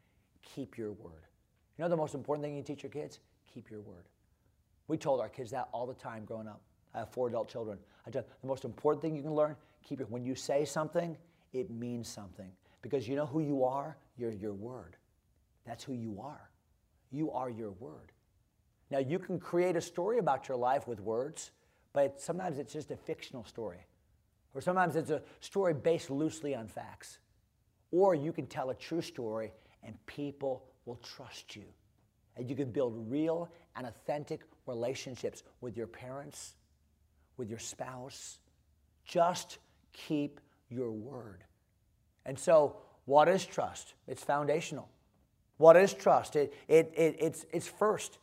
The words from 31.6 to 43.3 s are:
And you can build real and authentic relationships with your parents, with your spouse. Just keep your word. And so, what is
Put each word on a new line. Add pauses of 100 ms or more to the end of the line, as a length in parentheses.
And
you
can
build
real (240)
and
authentic (240)
relationships (160)
with
your
parents, (840)
with
your
spouse. (640)
Just (340)
keep (300)
your
word. (800)
And
so, (280)
what
is